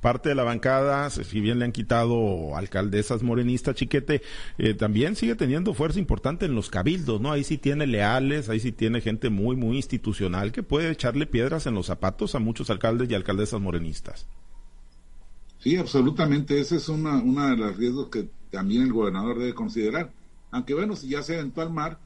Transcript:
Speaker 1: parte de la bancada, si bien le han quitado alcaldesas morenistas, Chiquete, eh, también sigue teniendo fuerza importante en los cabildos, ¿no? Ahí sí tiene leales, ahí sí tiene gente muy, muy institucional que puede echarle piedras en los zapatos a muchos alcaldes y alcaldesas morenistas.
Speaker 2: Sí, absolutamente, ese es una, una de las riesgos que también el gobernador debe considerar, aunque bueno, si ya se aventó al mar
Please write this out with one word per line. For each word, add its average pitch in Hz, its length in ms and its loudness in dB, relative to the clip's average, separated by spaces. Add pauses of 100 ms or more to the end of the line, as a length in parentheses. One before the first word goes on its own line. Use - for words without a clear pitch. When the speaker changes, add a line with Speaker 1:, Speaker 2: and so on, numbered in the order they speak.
Speaker 1:
parte 127 300 2
de 143 40 2
la 135 80 2
bancada, 135 680 2
si 107 280 -4
bien 110 200 2
le 120 80 2
han 120 60 -2
quitado 113 840 2
alcaldesas 101 680 0
morenistas, 123 520 0
Chiquete, 131 480 0 (340)
eh, 110 160 4
también 110 440 2
sigue - 180 2
teniendo 151 400 2
fuerza 156 240 0
importante 170 480 0
en 147 80 0
los 107 160 -2
cabildos, 127 500 0
¿no? 135 100 0
Ahí 143 140 0
sí 156 140 -2
tiene 143 280 0
leales, 127 640 2
ahí 110 100 0
sí 113 140 -2
tiene 113 300 0
gente 110 260 0
muy, 110 260 2
muy 120 220 0
institucional 101 760 -2
que 202 120 -6
puede 160 280 0
echarle 139 360 0
piedras 139 400 0
en 120 80 0
los 92 100 0
zapatos 95 500 -2
a - 40 0
muchos 113 320 -2
alcaldes 113 400 0
y 117 40 0
alcaldesas 101 460 0
morenistas. 85 680 -4 (1300)
Speaker 2:
Sí, 151 180 2
absolutamente, 143 800 2
ese 143 180 0
es 147 120 -2
una, 156 340 0
una 135 280 2
de 123 80 2
las 104 180 0
riesgos 123 320 0
que 107 220 -4 (200)
también 98 300 2
el 127 140 2
gobernador 107 440 0
debe 123 140 -2
considerar, 113 580 -2 (420)
aunque 123 200 -4
bueno, 190 240 -2
si 135 140 -8
ya 143 120 -2
se 165 120 -4
aventó 151 260 -4
al 165 80 -2
mar 160 380 -4